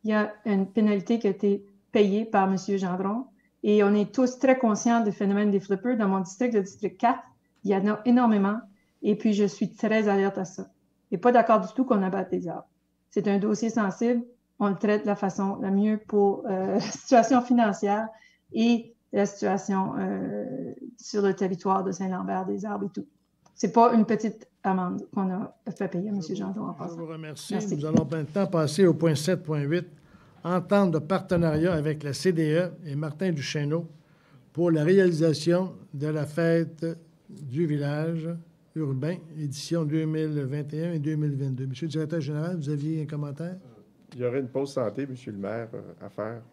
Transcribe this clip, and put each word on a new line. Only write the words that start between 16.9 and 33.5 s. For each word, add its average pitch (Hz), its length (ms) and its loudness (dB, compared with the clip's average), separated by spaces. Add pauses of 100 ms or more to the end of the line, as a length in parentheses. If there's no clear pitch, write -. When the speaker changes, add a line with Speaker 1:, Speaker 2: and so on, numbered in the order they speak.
Speaker 1:
financière 220 680 2 (440)
et 226 420 2 (180)
la 202 140 2
situation, 196 720 -2
euh, 208 720 -6 (240)
sur - 260 -4
le 196 120 4
territoire 190 500 0
de 196 80 -2
Saint-Lambert, 190 540 -4
des 202 180 -6
arbres 202 220 -6
et - 40 -8
tout. - 160 -10 (480)
C'est 202 180 -2
pas 240 220 8
une 220 100 6
petite - 420 -2 (160)
amende 190 520 -2
qu'on 190 160 -2
a 185 260 -6 (200)
fait 190 120 -4
payer 180 220 -4
à - 20 -4
monsieur 190 220 -6
Speaker 2:
Je - 100 -6
vous, - 80 -6
Speaker 1:
Gendron 208 160 -8
en 180 60 -8
Speaker 2:
je - 40 -16
Speaker 1:
passant. 170 180 -12
Speaker 2:
vous 165 100 -10
remercie. 156 480 -10
Speaker 1:
Merci. 208 220 -2
Speaker 2:
Nous 147 100 -4
allons 156 240 2
maintenant 165 360 -2
passer 160 400 2
au 165 60 8
point 160 220 4
sept 180 280 -2
point 151 200 -4
huit, 170 240 -2 (580)
entente 185 460 2
de 156 80 0
partenariat 170 720 0
avec 151 300 -2
la 143 100 -6
C 185 200 0
D 160 220 2
E 175 180 0 (120)
et 139 120 -8
Martin 160 360 -4
Duchesneau 151 540 -2 (680)